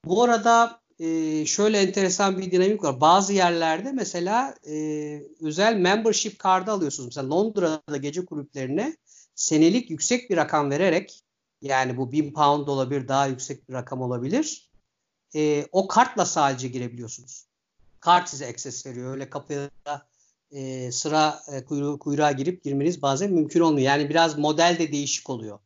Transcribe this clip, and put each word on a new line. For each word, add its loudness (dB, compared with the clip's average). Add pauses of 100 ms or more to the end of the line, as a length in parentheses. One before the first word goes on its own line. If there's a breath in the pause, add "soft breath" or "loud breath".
Bu 4
arada, 4 (180)
e, -2
şöyle 2
enteresan 2
bir -6
dinamik 2
var. 0
Bazı 6
yerlerde 2
mesela, -4 (120)
e, -10 (680)
özel 2
membership 0
card'ı 2
alıyorsunuz. -4
Mesela -8
Londra'da 0
gece -6
kulüplerine -6 (380 soft breath)
senelik 2
yüksek -2
bir 2
rakam 2
vererek, 0 (380)
yani 0
bu -4
bin 0
pound 2
olabilir, -2
daha 2
yüksek -8
bir -12
rakam -8
olabilir. -4 (680)
E, 0
o 0
kartla 2
sadece 0
girebiliyorsunuz. -12 (520)
Kart 4
size -10
access -12
veriyor. -10
Öyle -10
kapıya, -8 (800)
e, -8
sıra, 0
e, -10
kuyru-, -4
kuyruğa 0
girip -4
girmeniz -2
bazen 0
mümkün 2
olmuyor. 4
Yani 2
biraz 2
model 2
de -2
değişik -6
oluyor. -10